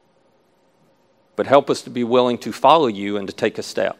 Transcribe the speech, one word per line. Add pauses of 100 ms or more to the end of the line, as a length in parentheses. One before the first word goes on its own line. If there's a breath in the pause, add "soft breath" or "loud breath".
(1400)
But
help
us
to
be
willing
to
follow
you
and
to
take
a
step.